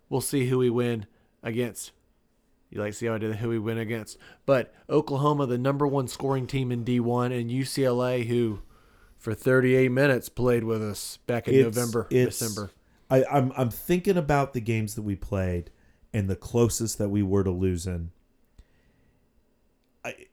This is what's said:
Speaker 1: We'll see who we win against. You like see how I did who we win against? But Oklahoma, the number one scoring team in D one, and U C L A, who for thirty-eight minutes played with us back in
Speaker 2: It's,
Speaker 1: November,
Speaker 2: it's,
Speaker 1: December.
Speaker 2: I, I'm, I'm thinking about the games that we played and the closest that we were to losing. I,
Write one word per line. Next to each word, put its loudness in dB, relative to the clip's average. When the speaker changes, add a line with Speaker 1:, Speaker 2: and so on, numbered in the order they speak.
Speaker 1:
We'll -2
see -2
who 2
we 2
win 0
against. -6
You -8
like -6
see -8
how -2
I -4
did -4
who -4
we -2
win -4
against? -8
But 0
Oklahoma, 0
the 0
number 0
one 0
scoring -4
team -2
in -4
D 2
one, 0
and -4
U -2
C 0
L 2
A, 0
who 0
for -6
thirty-eight 4
minutes 2
played 2
with -2
us -8
back -4
in 4
Speaker 2:
It's, 6
Speaker 1:
November, 0
Speaker 2:
it's, 2
Speaker 1:
December. -6
Speaker 2:
I, 6
I'm, 4
I'm 2
thinking 0
about 2
the -4
games -2
that -6
we -2
played -2
and 0
the -2
closest 0
that -2
we 2
were 2
to 0
losing. -2
I, -12